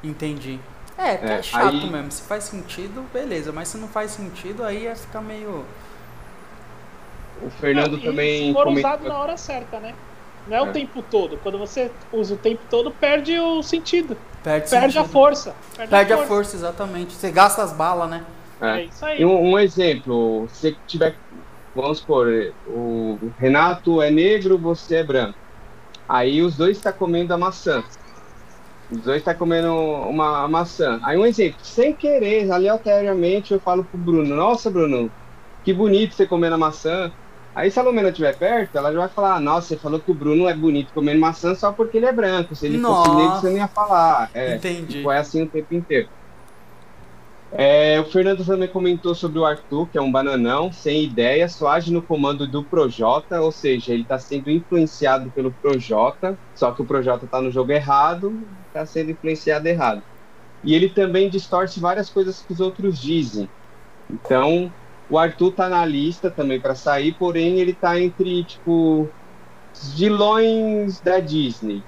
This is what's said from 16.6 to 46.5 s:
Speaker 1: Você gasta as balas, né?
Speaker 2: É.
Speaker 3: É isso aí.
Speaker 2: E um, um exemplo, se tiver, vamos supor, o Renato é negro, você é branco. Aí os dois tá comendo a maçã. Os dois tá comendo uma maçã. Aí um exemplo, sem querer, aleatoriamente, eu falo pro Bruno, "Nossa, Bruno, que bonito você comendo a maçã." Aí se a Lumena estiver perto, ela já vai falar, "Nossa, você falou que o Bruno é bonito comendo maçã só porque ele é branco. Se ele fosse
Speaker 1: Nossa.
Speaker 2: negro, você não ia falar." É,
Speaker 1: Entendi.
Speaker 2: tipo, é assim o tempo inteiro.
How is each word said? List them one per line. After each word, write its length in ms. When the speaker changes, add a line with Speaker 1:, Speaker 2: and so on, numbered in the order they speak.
Speaker 1:
Você 160
gasta 320
as 100
balas, 360
né? 160
Speaker 2:
É. 60
Speaker 3:
É 40
isso 200
aí. 160
Speaker 2:
E 40
um, 280
um 60
exemplo, 920
se 260
tiver, 280
vamos 240
supor, 280
o 520
Renato 600
é 100
negro, 460
você 400
é 80
branco. 320
Aí 320
os 160
dois 240
tá 120
comendo 420
a 40
maçã. 440
Os 100
dois 240
tá 100
comendo 400
uma 720
maçã. 560
Aí 160
um 80
exemplo, 340
sem 320
querer, 600
aleatoriamente, 1000
eu 80
falo 220
pro 160
Bruno, 380
"Nossa, 340
Bruno, 400
que 100
bonito 400
você 100
comendo 300
a 40
maçã." 520
Aí 180
se 100
a 20
Lumena 280
estiver 260
perto, 400
ela 160
já 80
vai 80
falar, 320
"Nossa, 280
você 100
falou 200
que 120
o 40
Bruno 320
é 80
bonito 400
comendo 240
maçã 360
só 180
porque 240
ele 100
é 60
branco. 420
Se 120
ele 120
fosse 80
Speaker 1:
Nossa. 60
Speaker 2:
negro, 260
você 100
não 60
ia 100
falar." 680
É, 220
Speaker 1:
Entendi. 420
Speaker 2:
tipo, 120
é 80
assim 240
o 40
tempo 280
inteiro. 340